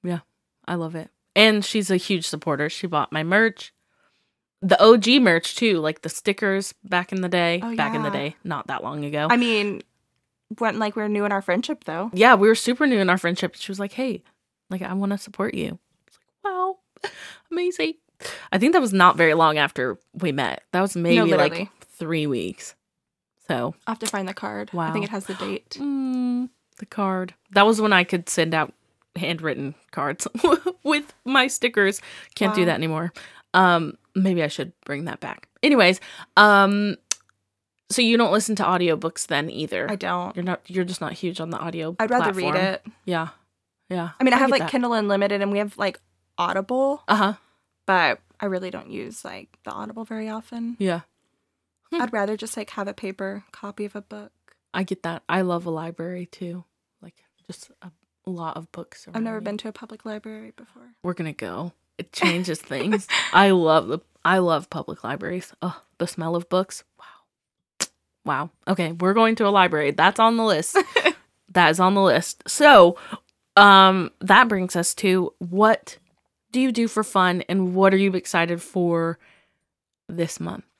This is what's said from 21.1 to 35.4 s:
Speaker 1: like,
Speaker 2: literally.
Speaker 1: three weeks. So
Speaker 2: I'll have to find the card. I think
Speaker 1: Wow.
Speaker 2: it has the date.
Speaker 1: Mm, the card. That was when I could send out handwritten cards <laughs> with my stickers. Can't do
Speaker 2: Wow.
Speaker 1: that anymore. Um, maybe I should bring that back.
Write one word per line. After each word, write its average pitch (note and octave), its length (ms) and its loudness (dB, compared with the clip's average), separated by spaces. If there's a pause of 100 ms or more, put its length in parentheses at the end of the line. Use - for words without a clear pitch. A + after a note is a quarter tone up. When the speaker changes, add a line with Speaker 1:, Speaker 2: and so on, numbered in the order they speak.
Speaker 1:
like, D#3 180 2
Speaker 2:
literally. F3+ 180 -8 (120)
Speaker 1:
three D#3+ 440 -6
weeks. A2 480 -6 (720)
So B2 280 -6 (120)
Speaker 2:
I'll A3+ 60 -6
have A3+ 80 -8
to A3+ 60 -6
find G3 200 -6
the G3 80 -12
card. G#3 400 -10
I E3 160 -6
think D#3+ 120 -4
Speaker 1:
Wow. - 20 -4
Speaker 2:
it G#3 60 -10
has G3 160 -10
the F#3+ 80 -10
date. F#3+ 440 -12
Speaker 1:
Mm, B3+ 680 -4 (300)
the G3+ 80 -14
card. F#3+ 480 -6 (180)
That G3+ 140 6
was A3 140 2
when G#3+ 120 2
I G3 120 4
could F3+ 260 -4
send E3 240 0
out D#3 180 -2 (440)
handwritten D#3+ 580 -6 (180)
cards - 340 -6 (300)
<laughs> - 260 -8
with D4 300 -4 (140)
my C4 200 2
stickers. G#3 540 -2 (340)
Can't G#3+ 200 -2
do F#3+ 80 0
Speaker 2:
Wow. E3+ 40 2
Speaker 1:
that E3 80 0
anymore. D#3+ 380 -6 (420)
Um, F3 420 2 (180)
maybe F#3+ 280 0
I D3 60 -2
should D#3 240 -8 (120)
bring C#3+ 200 -10
that C#3+ 160 -12
back. - 280 -14 (140)